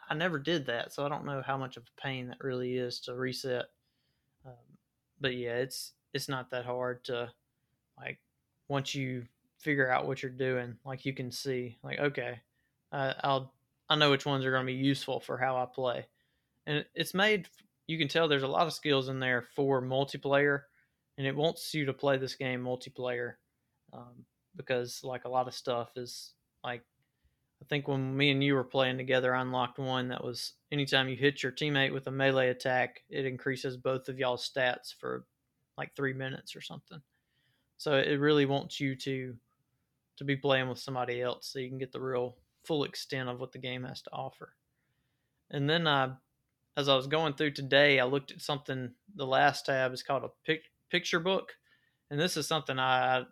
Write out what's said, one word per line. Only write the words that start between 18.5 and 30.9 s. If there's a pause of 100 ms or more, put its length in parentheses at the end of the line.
of
skills
in
there
for
multiplayer, (520)
and
it
wants
you
to
play
this
game
multiplayer, (560)
um, (300)
because,
like,
a
lot
of
stuff
is, (280)
like, (760)
I
think
when
me
and
you
were
playing
together,
I
unlocked
one
that
was (160)
anytime